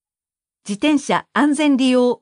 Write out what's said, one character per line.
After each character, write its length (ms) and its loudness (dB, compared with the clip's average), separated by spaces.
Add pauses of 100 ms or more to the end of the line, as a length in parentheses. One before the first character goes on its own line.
(640)
う。 40 -14
自 100 -8
転 180 0
車 340 -4
安 220 0
全 240 0
利 140 0
用 300 0